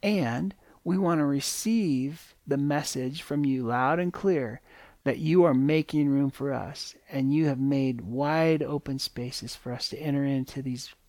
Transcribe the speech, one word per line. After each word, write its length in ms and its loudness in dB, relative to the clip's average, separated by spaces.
And 520 0
we 140 0
want 220 2
to 40 2
receive 1080 -2
the 100 0
message 680 -2
from 220 -2
you 200 0
loud 340 2
and 140 0
clear 480 0
that 140 0
you 260 6
are 100 6
making 540 2
room 220 2
for 220 -6
us 420 -8
and 220 0
you 140 2
have 120 0
made 440 0
wide 600 2
open 360 -4
spaces 580 -8
for 160 -10
us 160 -6
to 100 -8
enter 260 0
into 360 -2
these 340 -6